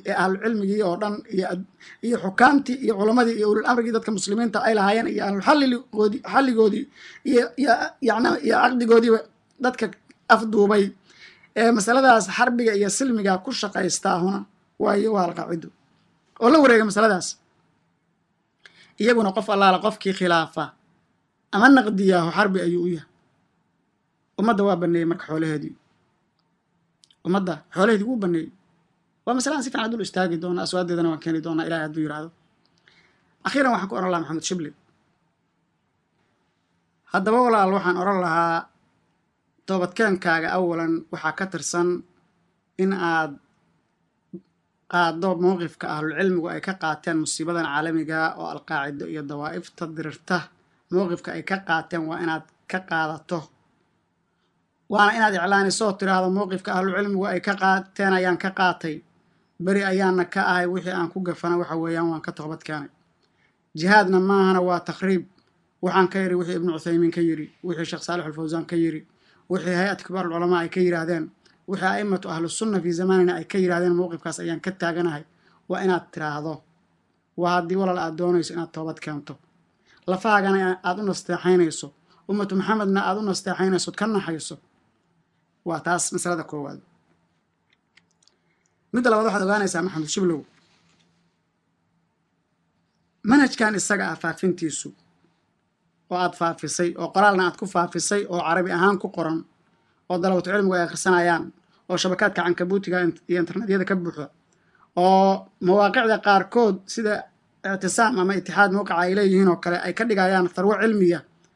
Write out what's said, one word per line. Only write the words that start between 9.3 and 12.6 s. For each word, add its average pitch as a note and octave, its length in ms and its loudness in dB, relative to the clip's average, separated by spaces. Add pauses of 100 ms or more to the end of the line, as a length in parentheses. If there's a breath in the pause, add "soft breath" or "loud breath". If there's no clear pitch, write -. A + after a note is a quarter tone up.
dadka B3+ 260 -2 (440)
afduubay. G#3+ 540 4 (720 loud breath)
Ee, A3+ 160 4
masaladaas A#3 580 6
xarbiga A#3+ 440 2